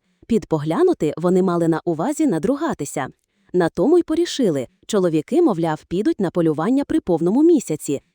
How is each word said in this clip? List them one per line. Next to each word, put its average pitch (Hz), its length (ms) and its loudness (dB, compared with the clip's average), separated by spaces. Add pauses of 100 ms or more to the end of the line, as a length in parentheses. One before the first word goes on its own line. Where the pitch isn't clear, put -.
(260)
Під 214 200 0
"поглянути" 165 720 0
вони 180 260 2
мали 175 260 2
на 165 160 0
увазі 214 420 -2
надругатися. 196 840 -4 (440)
На 175 160 2
тому 277 300 2
й 330 40 4
порішили. 208 640 -2 (200)
Чоловіки, 185 560 0
мовляв, 165 420 0
підуть 220 360 -4
на 170 100 0
полювання 170 540 0
при 311 160 -2
повному 180 420 0
місяці. 202 580 2 (140)